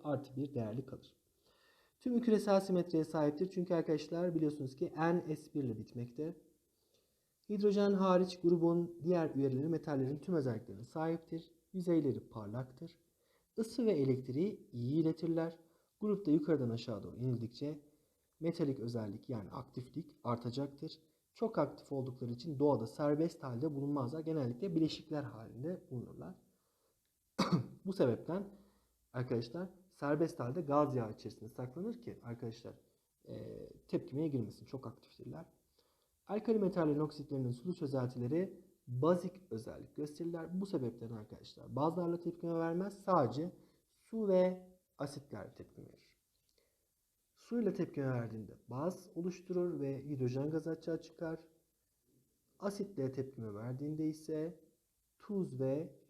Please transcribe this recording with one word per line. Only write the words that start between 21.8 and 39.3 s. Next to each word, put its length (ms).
oldukları 380
için 280
doğada 280
serbest 560
halde 320
bulunmazlar. 460
Genellikle 540
bileşikler 480
halinde 580
bulunurlar. 440
<clears throat> 480
Bu 60
sebepten 520
arkadaşlar 560
serbest 480
halde 200
gaz 360
yağı 160
içerisinde 360
saklanır 540
ki 220
arkadaşlar, 500
e, 380
tepkimeye 400
girmesin. 380
Çok 200
aktiftirler. 580
Alkali 320
metallerin 400
oksitlerinin 540
sulu 220
çözeltileri 880
bazik 640